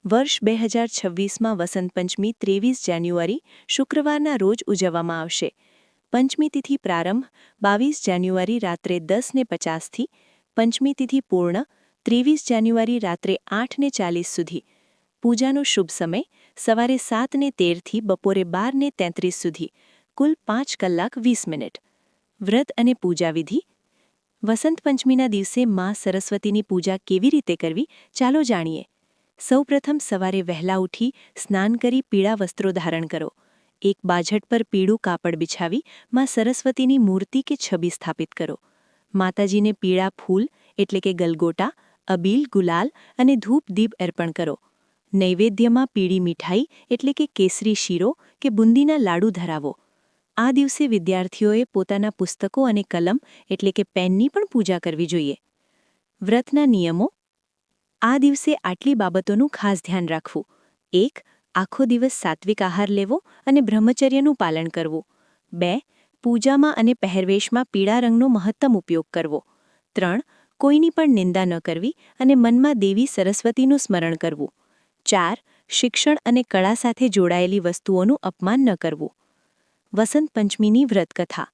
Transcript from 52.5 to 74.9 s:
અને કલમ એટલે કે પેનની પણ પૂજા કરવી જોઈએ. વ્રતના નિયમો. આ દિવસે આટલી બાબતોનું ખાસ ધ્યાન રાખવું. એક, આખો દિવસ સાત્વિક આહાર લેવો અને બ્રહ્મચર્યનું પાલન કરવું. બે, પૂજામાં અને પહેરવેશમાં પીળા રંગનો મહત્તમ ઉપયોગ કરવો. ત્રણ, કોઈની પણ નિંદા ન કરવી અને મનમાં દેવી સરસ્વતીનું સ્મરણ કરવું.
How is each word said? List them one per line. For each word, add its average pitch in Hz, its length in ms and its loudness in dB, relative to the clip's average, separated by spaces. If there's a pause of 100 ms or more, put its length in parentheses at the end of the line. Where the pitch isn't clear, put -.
અને 208 200 2
કલમ 180 360 0 (300)
એટલે 190 220 -2
કે 208 120 -2
પેનની 190 440 2
પણ 403 180 -2
પૂજા 185 340 0
કરવી 165 260 -2
જોઈએ. 151 320 -2 (840)
વ્રતના 247 440 2
નિયમો. 185 460 2 (880)
આ 247 160 2
દિવસે 285 380 2
આટલી 214 400 -2
બાબતોનું 202 540 0
ખાસ 196 340 -2
ધ્યાન 180 240 -2
રાખવું. 160 380 -6 (480)
એક, 202 300 0 (320)
આખો 190 300 0
દિવસ 247 260 0
સાત્વિક 185 500 -4
આહાર 190 280 -2
લેવો 202 340 -2 (240)
અને 277 140 6
બ્રહ્મચર્યનું 254 760 2
પાલન 165 320 -2
કરવું. 160 400 -6 (460)
બે, 175 280 -2 (420)
પૂજામાં 269 500 2
અને 226 200 2
પહેરવેશમાં 196 720 -2
પીળા 202 340 0
રંગનો 240 280 4
મહત્તમ 226 480 2
ઉપયોગ 170 380 -2
કરવો. 156 320 -4 (500)
ત્રણ, 196 260 0 (380)
કોઈની 302 300 6
પણ 311 200 2
નિંદા 185 360 2
ન 170 140 -2
કરવી 175 360 -4 (240)
અને 262 160 6
મનમાં 247 440 4
દેવી 196 260 2
સરસ્વતીનું 233 720 2
સ્મરણ 165 360 0
કરવું. 151 380 -6 (520)